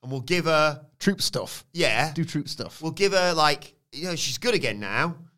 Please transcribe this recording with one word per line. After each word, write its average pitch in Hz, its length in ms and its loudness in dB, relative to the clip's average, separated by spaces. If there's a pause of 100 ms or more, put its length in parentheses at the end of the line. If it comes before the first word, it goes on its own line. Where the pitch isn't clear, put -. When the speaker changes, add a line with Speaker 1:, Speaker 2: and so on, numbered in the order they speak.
Speaker 1:
and 127 80 -12
we'll 131 100 -4
give 170 240 0
her" 151 400 4 (140)
Speaker 2:
Troop 196 220 0
stuff. - 520 -6
Speaker 1:
Yeah. 143 400 2
Speaker 2:
Do 165 100 -2
troop 143 240 -4
stuff. - 340 -10
Speaker 1:
"We'll 160 120 -4
give 190 180 2
her, 180 220 4
like, 151 420 2 (160)
you 151 140 -10
know, 180 100 -4
she's 131 220 -4
good 233 180 2
again 110 240 -2
now 117 380 -2 (200)